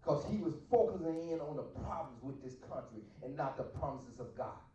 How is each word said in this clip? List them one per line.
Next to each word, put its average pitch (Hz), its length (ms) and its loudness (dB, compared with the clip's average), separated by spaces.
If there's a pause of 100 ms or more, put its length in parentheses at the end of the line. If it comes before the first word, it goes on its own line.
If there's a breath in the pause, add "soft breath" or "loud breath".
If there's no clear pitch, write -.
'Cause 143 280 4
he 214 80 4
was - 160 2 (160)
focusing 170 600 6
in 165 100 2
on 147 160 -2
the - 80 -2
problems - 580 -6
with 135 200 -6
this 127 120 -10 (160)
country 120 320 -8 (200)
and 135 140 -6
not - 220 0
the 131 60 0
promises - 560 -4
of 117 160 -8
God. - 200 -4 (180)